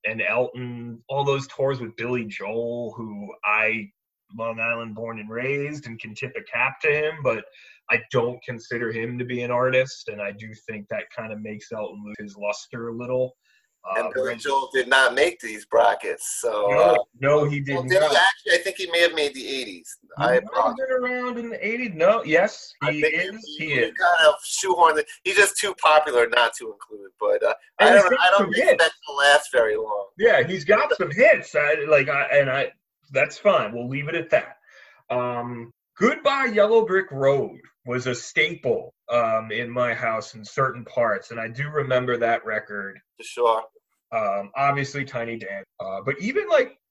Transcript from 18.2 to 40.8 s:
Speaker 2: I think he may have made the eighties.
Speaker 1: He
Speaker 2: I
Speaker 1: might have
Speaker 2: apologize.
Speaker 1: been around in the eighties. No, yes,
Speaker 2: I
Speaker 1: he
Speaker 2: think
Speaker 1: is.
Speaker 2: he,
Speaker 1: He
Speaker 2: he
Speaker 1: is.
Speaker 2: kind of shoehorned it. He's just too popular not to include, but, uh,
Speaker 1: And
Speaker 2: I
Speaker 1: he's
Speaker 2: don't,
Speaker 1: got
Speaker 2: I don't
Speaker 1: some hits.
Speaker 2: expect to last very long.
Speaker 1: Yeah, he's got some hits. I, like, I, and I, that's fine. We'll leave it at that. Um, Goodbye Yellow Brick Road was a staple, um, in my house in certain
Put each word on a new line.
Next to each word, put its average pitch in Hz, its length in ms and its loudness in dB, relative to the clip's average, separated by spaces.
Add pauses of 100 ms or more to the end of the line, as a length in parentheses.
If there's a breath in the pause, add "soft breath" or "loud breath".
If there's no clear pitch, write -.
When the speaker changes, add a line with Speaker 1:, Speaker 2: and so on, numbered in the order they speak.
Speaker 2:
I 170 40 4
think 190 200 -6
he 185 120 -6
may 170 120 0
have 170 120 4
made 147 180 0
the 131 140 -10
eighties. 107 560 -10
Speaker 1:
He - 140 -20
Speaker 2:
I - 100 0
Speaker 1:
might 87 80 4
have - 140 2
Speaker 2:
apologize. 480 280 0 (120)
Speaker 1:
been - 20 -4 (140)
around 247 340 -4
in 233 120 -8
the - 140 -10
eighties. 233 300 -6
No, 185 300 4
yes, 170 580 0
Speaker 2:
I 147 80 0
Speaker 1:
he 151 100 -4
Speaker 2:
think 156 140 2
Speaker 1:
is. 190 320 -4
Speaker 2:
he, 151 120 -16
Speaker 1:
He 151 80 -8
Speaker 2:
he 151 80 -4
Speaker 1:
is. 117 220 0
Speaker 2:
kind 175 300 4
of 151 160 8
shoehorned - 560 2
it. 440 100 -2 (140 loud breath)
He's 185 140 -2
just 202 200 4
too 196 200 -2
popular 151 520 4
not 117 260 4
to 113 180 -14
include, 101 480 -20
but, 104 240 0
uh, 107 100 2 (240 soft breath)
Speaker 1:
And - 120 6
Speaker 2:
I - 20 8
Speaker 1:
he's 202 100 10
Speaker 2:
don't, 180 80 4
Speaker 1:
got - 100 2
Speaker 2:
I 180 100 6
don't 196 80 6
Speaker 1:
some 196 160 2
hits. 277 180 4
Speaker 2:
expect 160 220 2 (120)
to 147 80 -12
last 143 380 4
very 113 240 4
long. 107 320 -6 (100)
Speaker 1:
Yeah, 196 240 6
he's 165 220 -4
got 233 320 4
some 156 160 -4
hits. 247 420 4
I, 147 200 2
like, 143 340 2
I, 143 240 0
and 139 180 4
I, 135 220 -2 (400)
that's 135 260 -2
fine. 143 340 2
We'll 120 160 -8
leave 143 200 -6
it 165 80 -4
at 165 140 -6
that. - 260 0 (540 soft breath)
Um, 120 600 -4 (260)
Goodbye 277 500 0
Yellow 220 380 4
Brick 185 280 0
Road 135 480 0 (240)
was 123 240 -4
a 120 80 -4
staple, - 760 -2 (160)
um, 113 440 0
in 117 180 -6
my 120 240 0
house 110 400 -4
in 110 100 -18
certain 123 400 -2